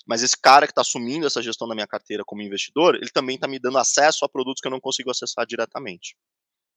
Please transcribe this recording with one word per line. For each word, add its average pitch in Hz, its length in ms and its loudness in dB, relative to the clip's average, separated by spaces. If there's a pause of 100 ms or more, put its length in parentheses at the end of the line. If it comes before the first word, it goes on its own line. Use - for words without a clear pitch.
mas 117 200 -2
esse 127 120 0
cara 143 300 8
que - 80 -4
tá 139 60 2
assumindo 131 440 -2
essa 131 160 -2
gestão 113 280 -6
da 110 80 -8
minha 107 100 -4
carteira 104 400 -8
como 104 160 -12
investidor, 104 540 0
ele 120 140 -8
também 131 280 -4
tá 127 80 -6
me 135 140 -8
dando 127 180 0
acesso 147 460 2
a 143 40 0
produtos 131 320 -6
que - 60 -6
eu 131 60 -6
não 131 80 -6
consigo 131 280 -6
acessar 120 380 -6
diretamente." 113 720 -8 (600)